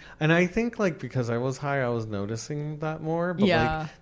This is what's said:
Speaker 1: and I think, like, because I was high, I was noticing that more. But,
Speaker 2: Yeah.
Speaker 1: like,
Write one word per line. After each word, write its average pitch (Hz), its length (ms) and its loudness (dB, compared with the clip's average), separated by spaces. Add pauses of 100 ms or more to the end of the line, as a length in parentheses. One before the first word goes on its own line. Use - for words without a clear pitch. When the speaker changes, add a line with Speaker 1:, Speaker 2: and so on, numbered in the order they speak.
(200)
Speaker 1:
and 156 120 4
I 175 140 6
think, 226 320 -2
like, 190 220 0
because 120 320 -2
I 117 80 0
was 131 180 -2
high, 139 240 -2
I 123 60 0
was 120 180 0
noticing 113 720 -4
that 156 240 -4
more. 165 320 -2
But, 190 140 4
Speaker 2:
Yeah. 160 320 4
Speaker 1:
like, 156 80 -6 (140)